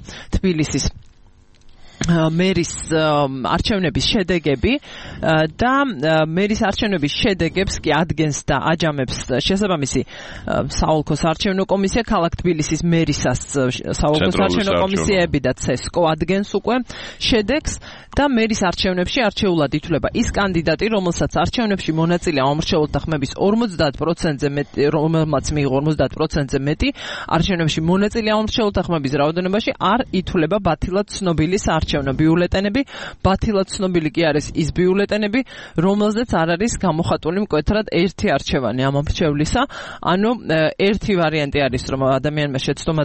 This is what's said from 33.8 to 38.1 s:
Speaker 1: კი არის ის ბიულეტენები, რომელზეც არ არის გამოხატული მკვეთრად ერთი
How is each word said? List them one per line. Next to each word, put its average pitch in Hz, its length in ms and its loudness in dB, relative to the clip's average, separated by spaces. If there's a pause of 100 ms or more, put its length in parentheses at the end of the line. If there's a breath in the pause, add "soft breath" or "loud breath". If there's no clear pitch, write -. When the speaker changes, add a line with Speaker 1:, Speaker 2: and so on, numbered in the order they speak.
Speaker 1:
კი 156 120 0
არის 147 280 2
ის 160 200 -2
ბიულეტენები, 202 720 2 (320 loud breath)
რომელზეც 208 580 2
არ 165 240 2
არის 220 240 0
გამოხატული 165 640 0
მკვეთრად 208 480 0
ერთი 175 420 0